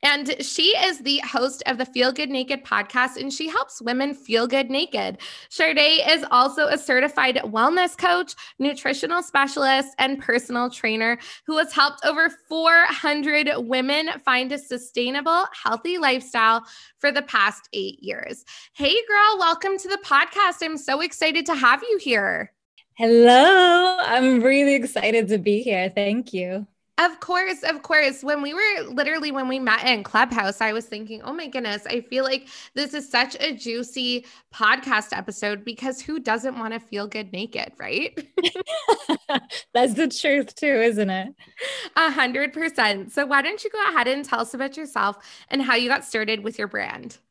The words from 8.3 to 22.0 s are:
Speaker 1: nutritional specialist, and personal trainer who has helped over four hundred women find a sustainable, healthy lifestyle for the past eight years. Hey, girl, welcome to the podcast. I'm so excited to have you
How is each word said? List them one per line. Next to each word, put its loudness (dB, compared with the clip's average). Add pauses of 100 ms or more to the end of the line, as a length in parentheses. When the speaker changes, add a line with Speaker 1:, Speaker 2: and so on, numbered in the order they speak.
Speaker 1:
nutritional -2
specialist, 0
and 0
personal -2
trainer -2 (280)
who -2
has 0
helped 0
over 2 (180)
four 4
hundred 0
women -2 (160)
find 0
a -4
sustainable, -2 (180)
healthy 0
lifestyle 2 (400)
for 4
the 0
past 0
eight -8
years. -10 (260)
Hey, 0 (120)
girl, 4
welcome 0
to -10
the -2
podcast. 2
I'm -6
so -2
excited -2
to -2
have 4
you 0